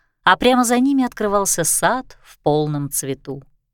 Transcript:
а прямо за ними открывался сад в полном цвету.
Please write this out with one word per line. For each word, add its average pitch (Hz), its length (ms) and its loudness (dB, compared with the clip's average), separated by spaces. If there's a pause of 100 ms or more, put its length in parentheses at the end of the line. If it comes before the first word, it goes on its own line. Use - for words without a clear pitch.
(240)
а - 140 4
прямо 247 260 2
за 240 160 2
ними 269 240 2
открывался 202 640 -2
сад 240 580 -2
в - 160 -20
полном 147 500 -2
цвету. 135 540 -10 (300)